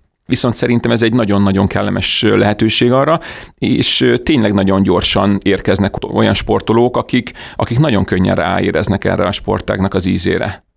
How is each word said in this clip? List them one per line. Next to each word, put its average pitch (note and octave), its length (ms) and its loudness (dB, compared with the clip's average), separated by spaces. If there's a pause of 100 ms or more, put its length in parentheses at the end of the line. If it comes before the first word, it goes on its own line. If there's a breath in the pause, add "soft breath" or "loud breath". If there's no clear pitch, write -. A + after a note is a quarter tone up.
(260)
Viszont A#2 300 0
szerintem A#2+ 360 0
ez A#2 100 2
egy A2+ 120 2
nagyon-nagyon G2+ 540 2
kellemes G2 540 -2
lehetőség G#2 680 2
arra, C#3+ 280 2 (380 loud breath)
és, - 440 0
ö, B2 160 4
tényleg A#2 360 0
nagyon G2 300 2
gyorsan G2 600 2
érkeznek G2 680 -2
olyan A2 200 2
sportolók, A2+ 640 0
akik, - 340 -2 (240 loud breath)
akik - 240 -2
nagyon A#2 260 2
könnyen F#2+ 300 0
ráéreznek F#2+ 680 -2
erre F#2+ 200 0
a F#2+ 60 -2
sportágnak G2 640 -4
az F#2 120 -2
ízére. F#2 580 -2 (140)